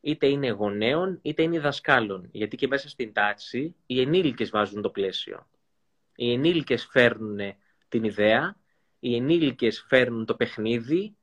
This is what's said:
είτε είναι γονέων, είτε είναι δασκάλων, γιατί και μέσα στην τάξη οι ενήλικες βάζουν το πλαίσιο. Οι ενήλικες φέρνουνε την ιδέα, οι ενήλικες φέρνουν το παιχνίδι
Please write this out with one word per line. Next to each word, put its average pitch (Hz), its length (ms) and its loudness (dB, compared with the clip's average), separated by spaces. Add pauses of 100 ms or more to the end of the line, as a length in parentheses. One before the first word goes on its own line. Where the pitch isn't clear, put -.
είτε 147 260 -2
είναι 139 220 2
γονέων, 113 720 -2
είτε 151 200 -2
είναι 165 180 0
δασκάλων, 117 720 0
γιατί 104 240 -6
και 135 100 -2
μέσα 135 220 -2
στην 110 240 -10
τάξη 113 640 -4 (120)
οι 127 140 -2
ενήλικες 139 500 0
βάζουν 104 320 -2
το 101 80 0
πλαίσιο. - 560 -6 (720)
Οι 120 160 0
ενήλικες 139 580 0
φέρνουνε 107 680 2 (320)
την 113 160 -2
ιδέα, 110 520 2 (420)
οι 120 180 -2
ενήλικες 135 720 0
φέρνουν 120 380 2
το - 80 -2
παιχνίδι 120 880 -2